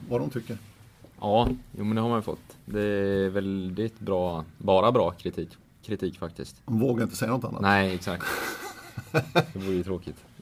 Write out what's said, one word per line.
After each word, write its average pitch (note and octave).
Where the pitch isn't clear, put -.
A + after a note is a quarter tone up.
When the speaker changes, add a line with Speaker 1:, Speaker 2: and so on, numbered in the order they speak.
Speaker 1:
vad B2
de D3
tycker? A#2
Speaker 2:
Ja, A2
jo, G2
men G#2+
det A2+
har A#2
man A#2
ju G#2+
fått. -
Det G#2
är G2
väldigt G2
bra, F2+
bara F#2+
bra G2
kritik, F2
kritik F#2+
faktiskt. -
Speaker 1:
De A#2
vågar A#2
inte -
säga A2+
något B2
annat. -
Speaker 2:
Nej, G2
exakt. F2+
Speaker 1:
<laughs> -
Speaker 2:
Det -
vore F#2+
ju F2+
tråkigt. F2+